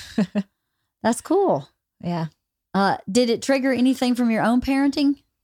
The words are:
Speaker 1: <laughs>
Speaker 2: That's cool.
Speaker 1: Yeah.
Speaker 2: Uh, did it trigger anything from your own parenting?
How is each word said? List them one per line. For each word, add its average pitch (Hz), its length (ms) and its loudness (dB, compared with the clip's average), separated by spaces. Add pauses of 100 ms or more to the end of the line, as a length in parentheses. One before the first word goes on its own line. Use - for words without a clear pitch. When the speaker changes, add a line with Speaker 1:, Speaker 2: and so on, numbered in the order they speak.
(180)
Speaker 1:
<laughs> - 840 -8
Speaker 2:
That's 226 180 -2
cool. 302 480 0 (340)
Speaker 1:
Yeah. 170 240 -4 (480)
Speaker 2:
Uh, 190 220 2 (140)
did 240 200 2
it 226 120 -2
trigger 269 300 0
anything 247 420 0
from 233 160 0
your 220 120 0
own 226 180 2
parenting? 277 640 0 (220)